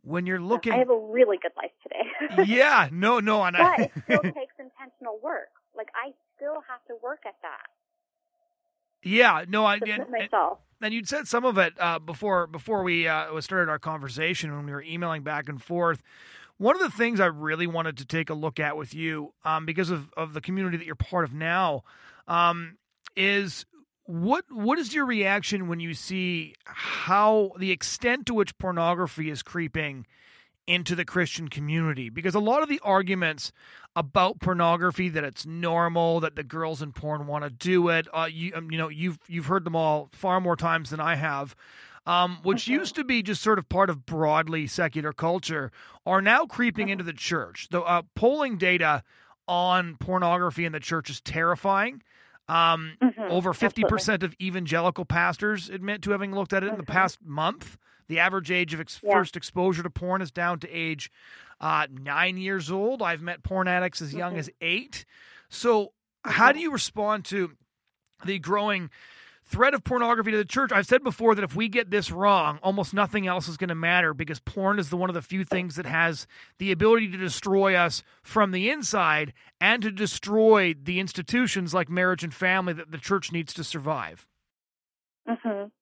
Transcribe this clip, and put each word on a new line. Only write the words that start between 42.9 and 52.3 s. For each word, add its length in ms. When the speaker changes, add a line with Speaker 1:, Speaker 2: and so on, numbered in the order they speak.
Speaker 1:
to 100
be 180
just 200
sort 160
of 100
part 220
of 160
broadly 600
secular 460
culture, 580
are 160
now 240
creeping 400
Speaker 2:
Mm-hmm. 60
Speaker 1:
into 120
the 80
church. 580
The, 120
uh, 200
polling 420
data 460
on 500
pornography 680
in 80
the 80
church 300
is 100
terrifying. 840